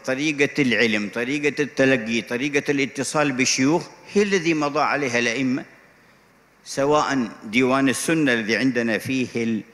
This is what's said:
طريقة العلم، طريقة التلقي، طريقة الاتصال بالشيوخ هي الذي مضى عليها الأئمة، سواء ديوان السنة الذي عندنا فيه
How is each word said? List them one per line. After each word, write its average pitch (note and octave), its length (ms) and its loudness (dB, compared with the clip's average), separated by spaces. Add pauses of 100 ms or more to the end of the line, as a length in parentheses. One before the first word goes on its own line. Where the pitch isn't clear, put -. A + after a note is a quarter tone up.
طريقة C#3+ 560 0
العلم، G#2+ 480 2
طريقة C#3 540 -2
التلقي، B2 580 0
طريقة C#3 500 -2
الاتصال C#3 600 -2
بالشيوخ C3 560 0 (260)
هي G3+ 100 4
الذي F#3 300 0
مضى D3 260 -2
عليها B2+ 400 0
الأئمة، B2+ 460 0 (1000)
سواء C3+ 640 0 (140)
ديوان B2+ 460 2
السنة D3+ 440 2
الذي A2 220 0
عندنا A#2 420 0
فيه A#2 640 -2 (120)